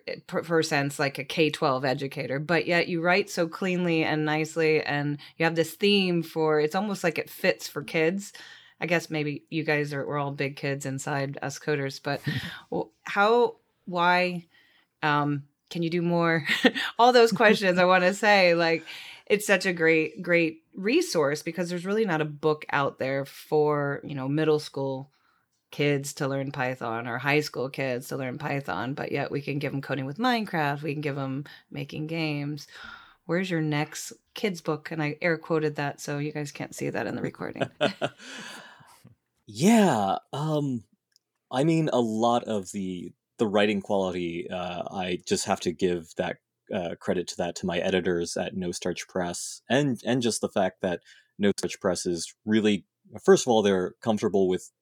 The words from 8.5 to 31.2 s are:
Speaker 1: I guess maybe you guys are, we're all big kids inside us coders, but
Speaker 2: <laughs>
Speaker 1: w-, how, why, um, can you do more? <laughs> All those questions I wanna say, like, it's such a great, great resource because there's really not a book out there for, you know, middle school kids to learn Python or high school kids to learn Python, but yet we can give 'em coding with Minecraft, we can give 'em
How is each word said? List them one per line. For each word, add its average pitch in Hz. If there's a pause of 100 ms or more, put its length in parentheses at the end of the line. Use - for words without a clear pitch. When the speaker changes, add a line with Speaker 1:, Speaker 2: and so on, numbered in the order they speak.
Speaker 1:
I 170
guess 165
maybe 147
you 160
guys 147
are, 139
we're 147
all 143
big 143
kids 139
inside 139
us -
coders, 139
but 143 (260)
Speaker 2:
<laughs> -
Speaker 1:
w-, - (140)
how, 226 (300)
why, 180 (540)
um, 147 (260)
can 170
you 165
do 175
more? 170 (280)
<laughs> -
All 240
those 233
questions 202
I 180
wanna 185
say, 196
like, 165 (420)
it's 208
such 190
a 190
great, 160
great 170 (100)
resource 185
because 170
there's 175
really 214
not 160
a 151
book 151
out 139
there 135
for, 147
you 143
know, 131
middle 151
school 135 (580)
kids 143
to 147
learn 139
Python 123
or 117
high 143
school 135
kids 127
to 135
learn 127
Python, 135
but -
yet 139
we 143
can 139
give 139
'em 139
coding 139
with 139
Minecraft, 185
we 156
can 151
give 143
'em 135 (260)